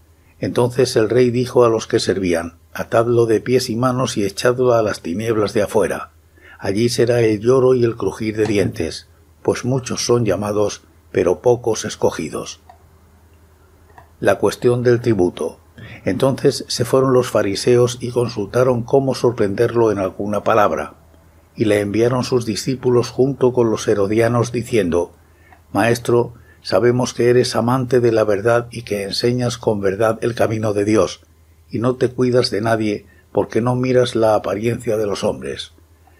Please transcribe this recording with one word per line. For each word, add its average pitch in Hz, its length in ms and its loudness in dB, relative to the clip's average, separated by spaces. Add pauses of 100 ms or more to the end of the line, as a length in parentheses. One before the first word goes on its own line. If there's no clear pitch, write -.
(400)
Entonces 120 560 0
el 110 140 0
rey 120 220 2
dijo 123 340 2
a 117 40 4
los 110 180 -2
que 113 120 0
servían: 87 580 -2 (140)
"Atadlo 117 540 2
de 110 160 2
pies 123 280 0
y 110 60 -4
manos 127 400 -2
y 104 100 -2
echadlo 123 480 0
a 117 100 4
las 98 180 -4
tinieblas 104 520 -2
de 104 100 2
afuera. - 480 -2 (480)
Allí 101 280 -2
será 120 320 0
el 110 220 0
lloro 127 320 4
y 123 100 0
el 113 140 0
crujir 107 400 -6
de 107 80 0
dientes, 95 640 -4 (320)
pues - 240 -2
muchos 120 400 -4
son 120 180 2
llamados, 104 600 -2 (280)
pero 87 300 0
pocos 120 420 0
escogidos". - 800 -6 (1600)
La 98 140 2
cuestión 120 460 0
del 120 200 2
tributo. 90 580 -2 (460)
Entonces 131 640 0
se - 160 -4
fueron 131 260 2
los 123 180 2
fariseos 120 720 2
y 120 120 -8
consultaron 120 720 -2
cómo 135 320 0
sorprenderlo 113 760 0
en 101 60 -2
alguna 101 460 -4
palabra, 90 500 2 (640)
y 117 100 0
le 104 160 2
enviaron 113 420 0
sus 123 220 -2
discípulos 123 640 -2
junto 131 420 0
con 120 180 2
los - 180 -4
herodianos, 113 640 2
diciendo: 95 580 0 (640)
"Maestro, 117 600 0 (260)
sabemos 120 520 0
que 120 160 2
eres 120 280 2
amante 123 420 2
de 117 140 4
la 110 100 4
verdad 117 480 0
y 117 120 -12
que 101 200 -4
enseñas 120 540 -2
con 107 240 -2
verdad 107 400 0
el 120 140 -4
camino 110 360 -2
de 104 140 -2
Dios, 104 360 0 (480)
y - 100 -8
no 123 160 0
te 127 140 0
cuidas 123 420 0
de 95 100 -4
nadie, 110 440 -2 (280)
porque 104 260 2
no 123 160 0
miras 127 400 2
la 110 200 4
apariencia 110 600 -2
de 107 120 -2
los 98 180 -4
hombres. 69 480 -6 (460)